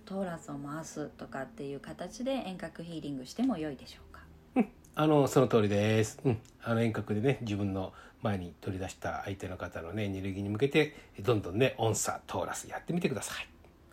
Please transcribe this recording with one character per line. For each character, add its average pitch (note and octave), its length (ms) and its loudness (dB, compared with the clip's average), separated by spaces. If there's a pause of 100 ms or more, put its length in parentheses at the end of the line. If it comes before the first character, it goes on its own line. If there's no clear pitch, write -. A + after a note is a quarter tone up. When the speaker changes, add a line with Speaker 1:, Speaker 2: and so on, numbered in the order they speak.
Speaker 1:
ト F#3+ 160 -6
ー G3 60 -2
ラ E3+ 120 -6
ス - 120 -14
を C#3+ 60 -8
回 C#3+ 280 -8
す D3+ 220 -8
と - 200 -14
か C3+ 160 -8
っ C3 40 -8
て - 160 -12
い C#3 120 -8
う C#3 60 -10
形 - 420 -10
で C4 100 0
遠 F#3+ 260 -4
隔 E3+ 240 -10
ヒ E3+ 120 -10
ー D#3+ 60 -8
リ D3 120 -6
ン C3+ 60 -4
グ B2+ 60 -10
し - 80 -14
て A#3 120 0
も B3 120 2
良 D#3 140 -4
い C3 60 -8
で - 100 -16
し - 100 -18
ょ - 40 -20 (100)
う - 20 -20
か？ - 80 -18 (360)
Speaker 2:
う B3 40 6
ん。 - 80 4 (260)
あ D#3 120 4
の、 D3 200 8
そ C#3+ 140 6
の A#2+ 80 8
通 A2+ 140 6
り G#2 80 6
で G#2+ 340 6
す。 - 180 -6
う C3+ 80 4
ん。 A2 80 2 (240)
あ A#2 120 0
の、 A2+ 80 4
遠 A2+ 100 2
隔 G#2 220 -2
で G#2 80 0
ね、 C3+ 180 2
自 G#2 160 -2
分 G2 160 0
の F#2+ 220 -4 (260)
前 G#2 160 0
に F2 240 -6
取 G2 160 -4
り F2+ 60 -6
出 - 80 -6
し - 40 -14
た D#2 300 -6
相 G2 140 -6
手 F#2+ 100 -8
の F2+ 80 -8
方 F2 240 -8
の E2 140 -8
ね、 A2 100 -2
エ G2+ 60 -2
ネ F#2+ 100 -4
ル G2 120 -4
ギ F#2+ 80 -6
ー - 20 -2
に G2+ 80 -2
向 G#2 80 -2
け C#3 100 4
て、 D3+ 280 4 (240)
ど A2+ 140 4
ん G#2 60 2
ど F2+ 120 -6
ん F#2+ 40 -2
ね、 B2+ 220 4
音 A2+ 160 2
叉、 - 320 -2
ト F#2+ 160 -4
ー - 40 -4
ラ - 80 -6
ス - 140 -12
や - 100 -8
っ - 40 -16
て - 100 -4
み F3 80 0
て E3+ 80 2
く C3 60 -4
だ G2 80 -4
さ - 180 -8
い。 - 80 -12 (440)